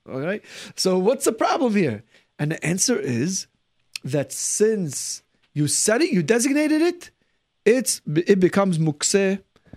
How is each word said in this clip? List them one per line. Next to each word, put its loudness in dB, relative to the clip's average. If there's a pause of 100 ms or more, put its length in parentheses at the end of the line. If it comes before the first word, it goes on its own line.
all -8
right? -6 (340)
So 2
what's 2
the 2
problem 0
here? 0 (340)
And -2
the -8
answer 0
is -2 (560)
that -4
since -2 (300)
you 0
said 0
it, 0
you 2
designated 2
it, -2 (540)
it's, 2
it 2
becomes 2
mukseh 0 (340)